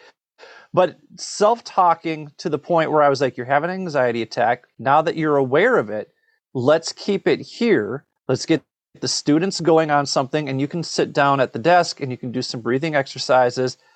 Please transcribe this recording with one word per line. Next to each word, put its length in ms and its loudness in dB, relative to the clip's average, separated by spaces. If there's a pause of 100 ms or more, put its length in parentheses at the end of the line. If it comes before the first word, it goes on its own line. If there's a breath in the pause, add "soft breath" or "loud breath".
(720 loud breath)
but 240 2 (200)
self-talking 1200 -2
to 100 -8
the 100 -2
point 340 0
where 100 4
I 60 6
was 120 2
like, 160 0
"You're 100 -8
having 220 0
an 120 -8
anxiety 420 0
attack. 460 -2 (100)
Now 240 4
that 140 -4
you're 200 0
aware 400 2
of 140 0
it, 240 -8 (400)
let's 380 0
keep 340 -4
it 140 2
here. 680 -2 (220)
Let's 180 -2
get 160 0 (380)
the 80 -4
students 520 0
going 300 4
on 160 2
something, 420 -2
and 120 -4
you 80 -2
can 140 -6
sit 300 -2
down 280 2
at 120 0
the 60 -10
desk 420 2
and 100 -6
you 60 -8
can 160 -10
do 100 -4
some 180 -10
breathing 340 -2
exercises 840 0 (200 soft breath)